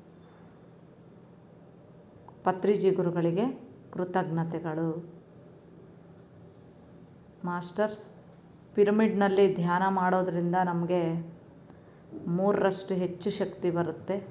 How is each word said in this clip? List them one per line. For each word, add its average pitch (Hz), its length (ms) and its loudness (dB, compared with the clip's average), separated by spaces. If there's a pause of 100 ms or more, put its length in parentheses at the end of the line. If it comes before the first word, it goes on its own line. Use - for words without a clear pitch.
(2500)
ಪತ್ರಿಜಿ 190 440 2
ಗುರುಗಳಿಗೆ 170 560 0 (480)
ಕೃತಜ್ಞತೆಗಳು. 165 960 -2 (2500)
ಮಾಸ್ಟರ್ಸ್, 180 600 -4 (720)
ಪಿರಮಿಡ್‌ನಲ್ಲಿ 202 720 4 (160)
ಧ್ಯಾನ 175 200 2 (180)
ಮಾಡೋದ್ರಿಂದ 180 560 2 (140)
ನಮಗೆ 170 320 0 (1300)
ಮೂರರಷ್ಟು 190 580 2
ಹೆಚ್ಚು 180 360 -2
ಶಕ್ತಿ 185 400 -4
ಬರುತ್ತೆ. 170 460 -2 (140)